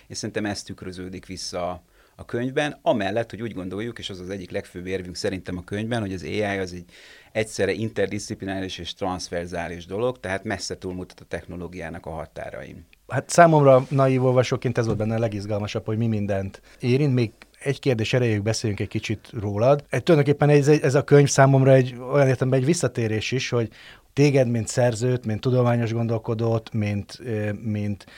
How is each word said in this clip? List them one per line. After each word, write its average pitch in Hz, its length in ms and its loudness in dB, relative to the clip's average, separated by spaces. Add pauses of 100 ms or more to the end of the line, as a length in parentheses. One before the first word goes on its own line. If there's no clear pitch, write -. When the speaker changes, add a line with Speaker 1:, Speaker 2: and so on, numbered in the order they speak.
Speaker 1:
és 110 100 -14
szerintem 104 280 -6
ez 101 180 -6
tükröződik 92 640 -12
vissza 90 580 -8 (360)
a - 60 -18
könyvben, 131 560 -4
amellett, 113 480 0
hogy 101 120 -12
úgy 113 120 -8
gondoljuk, 95 460 -8
és - 100 -10
az 95 100 -12
az 90 100 -12
egyik 95 220 -10
legfőbb 95 360 -8
érvünk 90 280 -6
szerintem 92 420 -6
a 87 60 -10
könyvben, 110 380 -4
hogy 95 120 -4
az 87 100 -8
A - 40 -10
I 101 300 -2
az 92 160 -4
egy 87 120 -12 (460)
egyszerre 104 400 -2
interdisziplináris 98 1080 -4
és 85 160 -10
transzverzális 87 920 -6
dolog, 113 340 -4
tehát 95 240 -6
messze 98 340 -6
túlmutat 90 420 -10
a - 60 -20
technológiának 85 800 -10
a 80 40 -12
határain. - 760 -12 (220)
Speaker 2:
Hát - 220 -6
számomra 143 600 8
naív 135 360 2
olvasóként 127 520 0
ez 120 80 2
volt 110 120 -2
benne 110 180 -2
a 113 40 -2
legizgalmasabb, 104 640 -4
hogy 110 120 -4
mi 117 100 0
mindent 98 540 -2 (180)
érint. 135 340 2
Még 120 180 2 (280)
egy 143 200 -4
kérdés 110 340 0
erejéig 117 280 2
beszéljünk 107 400 -2
egy 101 60 -4
kicsit - 420 -6 (100)
rólad. 107 500 2
Egy, 131 140 -2
tulajdonképpen 143 460 4
ez, 143 180 6
ez 151 280 4
a 143 80 4
könyv 143 260 6
számomra 135 440 6
egy, 127 220 4 (160)
olyan 143 160 4
értelemben 131 320 2
egy 127 60 0
visszatérés 117 640 0
is, 127 180 -2
hogy 117 200 0 (440)
téged, 139 340 4
mint 117 200 0
szerzőt, 123 580 0
mint 110 160 -4
tudományos 120 520 2
gondolkodót, 113 800 -2
mint, 104 500 -4
ö, 107 280 -4
mint 104 540 -6 (120)